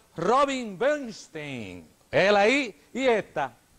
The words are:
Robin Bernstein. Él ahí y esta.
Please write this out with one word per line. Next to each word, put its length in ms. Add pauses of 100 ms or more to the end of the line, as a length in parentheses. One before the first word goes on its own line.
(160)
Robin 600
Bernstein. 1120 (240)
Él 240
ahí 460 (120)
y 120
esta. 480 (260)